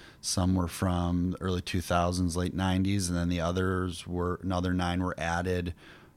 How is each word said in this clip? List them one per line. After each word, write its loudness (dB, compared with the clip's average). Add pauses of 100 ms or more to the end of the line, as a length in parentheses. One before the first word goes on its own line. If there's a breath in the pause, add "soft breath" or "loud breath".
(200 soft breath)
Some 2
were 2
from 0
the -6
early 0
two -2
thousands, 2
late 0
nineties, 2
and 0
then 0
the 0
others -2
were, -2
another 0
nine 2
were -2
added -2 (420 soft breath)